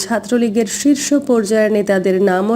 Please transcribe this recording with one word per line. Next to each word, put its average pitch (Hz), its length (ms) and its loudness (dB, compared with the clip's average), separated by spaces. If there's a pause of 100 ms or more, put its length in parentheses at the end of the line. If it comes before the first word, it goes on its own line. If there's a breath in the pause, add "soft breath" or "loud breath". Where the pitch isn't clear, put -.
ছাত্রলীগের 233 640 -2 (120)
শীর্ষ - 280 0 (220)
পর্যায়ের 214 480 2
নেতাদের 196 380 0 (140)
নামও 202 260 0